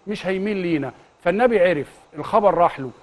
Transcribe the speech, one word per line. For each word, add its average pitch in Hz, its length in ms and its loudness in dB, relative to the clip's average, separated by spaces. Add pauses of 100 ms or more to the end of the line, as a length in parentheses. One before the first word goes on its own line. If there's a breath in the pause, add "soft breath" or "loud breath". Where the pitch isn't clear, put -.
مش 196 200 -8
هيميل 196 300 -4
لينا". 160 340 -4 (320 soft breath)
فالنبي 214 360 2
عرف 170 320 0 (260)
الخبر، 196 360 2
راح 165 260 2
له، 131 100 -8 (140)